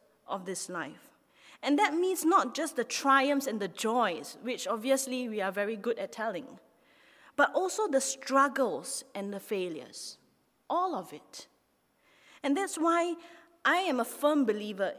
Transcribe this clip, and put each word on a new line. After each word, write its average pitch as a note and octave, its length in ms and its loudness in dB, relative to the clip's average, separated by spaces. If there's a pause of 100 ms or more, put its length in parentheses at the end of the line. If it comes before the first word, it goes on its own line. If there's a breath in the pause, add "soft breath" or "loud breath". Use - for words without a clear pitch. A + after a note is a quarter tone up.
(280)
of F#3 180 -6
this F3+ 240 -6
life. E3 400 -10 (520 loud breath)
And C#4+ 160 2
that D4 160 4
means F4+ 300 0
not D#4 320 4
just D#4 220 -4
the A#3+ 80 -2
triumphs C#4 640 2
and G#3+ 120 -4
the G3 80 -2
joys, G#3+ 720 0
which A3+ 260 -4
obviously B3+ 600 0
we G#3+ 140 -4
are F#3+ 100 0
very G3+ 240 -2
good G#3+ 240 -2
at F#3+ 120 -6
telling, G#3+ 480 -6 (760 soft breath)
but C#4+ 180 6
also F#4 340 0
the C4+ 120 4
struggles B3+ 1040 0 (100)
and G3+ 200 -6
the G3 60 -8
failures, F3 800 -6 (520)
all F4 260 0
of F#3 160 -8
it. - 360 -16 (960 soft breath)
And C#4 120 2
that's D4 220 -2
why E4+ 380 2 (500 loud breath)
I D4 120 4
am E4+ 220 2
a A3+ 60 0
firm D4 400 2
believer G#3 540 -2